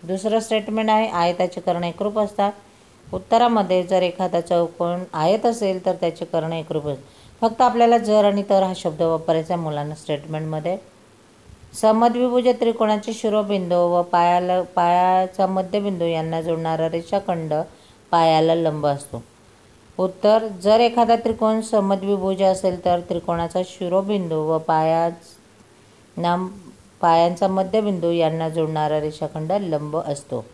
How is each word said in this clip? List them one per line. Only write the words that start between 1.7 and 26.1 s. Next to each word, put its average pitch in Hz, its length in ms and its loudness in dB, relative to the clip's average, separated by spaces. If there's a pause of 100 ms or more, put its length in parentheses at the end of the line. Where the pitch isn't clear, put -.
एकरूप 202 340 -4
असतात. 208 340 0 (600)
उत्तरामध्ये 196 680 2
जर 180 200 2
एखादा 175 380 -2
चौकोन 175 720 -2
आयत 190 340 0
असेल 202 400 -2
तर 190 60 0
त्याचे 170 320 -4
कर्ण 165 280 -4
एकरूप 156 360 -6
असतात. 139 160 -8 (360)
फक्त 226 220 0
आपल्याला 233 360 4
जर 214 260 4
आणि 202 260 2
तर 196 120 4
हा 190 140 0
शब्द 160 260 -4
वापरायचा 165 520 0
आहे 170 80 -4
मुलांना 151 320 -6
स्टेटमेंटमध्ये. 156 840 -6 (1040)
समद्विभुज 240 680 4
त्रिकोणाचे 226 640 0
शिरोबिंदू 202 760 0
व 175 140 2
पायाला, 180 600 2
पायाचा 185 840 2
मध्यबिंदू 190 580 -2
यांना 160 380 -2
जोडणारा 160 480 -2
रेषाखंड 170 640 -4 (560)
पायाला 165 440 4
लंब 151 320 -2
असतो. 143 380 -6 (720)
उत्तर, 208 500 2 (140)
जर 214 180 4
एखादा 233 360 4
त्रिकोण 220 440 0
समद्विभुज 196 840 0
असेल 185 420 0
तर 175 160 2
त्रिकोणाचा 170 640 -4
शिरोबिंदू 185 720 -2
व 156 240 0
पायाच-, 160 800 0 (800)